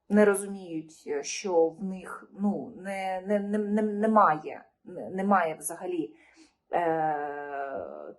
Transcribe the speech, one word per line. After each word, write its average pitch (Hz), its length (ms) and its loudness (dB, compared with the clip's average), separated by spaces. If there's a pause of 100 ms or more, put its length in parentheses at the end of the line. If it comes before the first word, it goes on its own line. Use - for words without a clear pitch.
не 208 160 8
розуміють, 196 840 0
е, 143 160 -4
що 165 460 2
в 165 160 -10
них, - 480 -10
ну, 190 440 -2
не, 190 500 -6
не, 202 140 2
не, 202 180 -2
не, 208 240 2
немає, 202 800 4 (200)
не-, 123 260 -12
немає 185 440 2
взагалі, 170 640 -6 (560)
е, 143 1500 -4